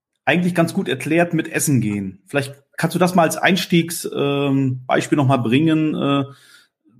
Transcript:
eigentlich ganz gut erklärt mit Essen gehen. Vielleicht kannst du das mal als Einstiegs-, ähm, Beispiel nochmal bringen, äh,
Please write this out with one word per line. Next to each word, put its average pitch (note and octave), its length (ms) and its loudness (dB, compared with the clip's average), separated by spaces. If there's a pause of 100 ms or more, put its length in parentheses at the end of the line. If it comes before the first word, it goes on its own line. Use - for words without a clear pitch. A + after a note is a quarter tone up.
(240)
eigentlich F3 320 0
ganz E3 180 0
gut - 140 -4
erklärt D#3+ 460 0
mit D#3+ 140 -2
Essen C#3+ 320 0
gehen. G#2 460 -4
Vielleicht C3 300 -4 (200)
kannst D#3+ 200 -2
du - 20 0
das F3+ 160 2
mal F3+ 80 4
als D#3+ 140 0
Einstiegs-, E3+ 760 0
ähm, C#3 760 0
Beispiel C3 280 0
nochmal C3+ 240 2
bringen, D#3 560 2
äh, C#3 300 0 (760)